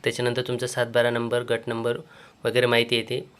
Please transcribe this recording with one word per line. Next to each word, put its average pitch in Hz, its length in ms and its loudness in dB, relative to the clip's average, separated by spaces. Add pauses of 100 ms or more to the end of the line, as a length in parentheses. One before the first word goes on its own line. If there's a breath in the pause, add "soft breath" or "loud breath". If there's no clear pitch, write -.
त्याच्यानंतर 123 380 0
तुमचा 127 240 -4
सातबारा 120 440 2
नंबर, 120 320 0
गट 117 240 -2
नंबर 117 320 -2 (460 loud breath)
वगैरे 120 220 2
माहिती 117 300 4
येते. 117 320 -4 (120)